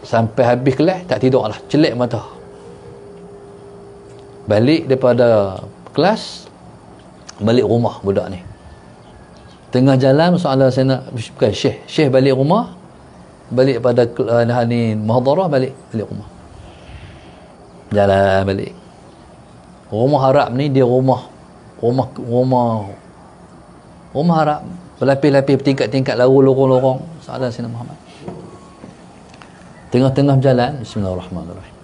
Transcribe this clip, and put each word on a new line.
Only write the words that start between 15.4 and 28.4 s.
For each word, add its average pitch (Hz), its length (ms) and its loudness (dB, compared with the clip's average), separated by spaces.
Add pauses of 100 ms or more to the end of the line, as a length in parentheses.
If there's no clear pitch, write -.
balik, 131 240 -2 (220)
balik 107 180 -6
rumah. 104 160 -14 (1700)
Jalan 98 480 4
balik. 98 300 -4 (1160)
Rumah 131 400 0
Arab 135 240 2
ni, 139 160 -2
dia 131 160 4
rumah, 127 400 0 (560)
rumah, 123 240 0 (160)
rumah, 120 720 -2 (1200)
rumah 160 320 0
Arab. 151 160 -2 (380)
Berlapis-lapis, 135 640 2
tingkat-tingkat, 131 560 -2
lorong-lorong-lorong. 131 1040 2
Soalan 123 320 -8
Sayyidina 120 160 -10
Muhammad. 120 240 -14 (2000)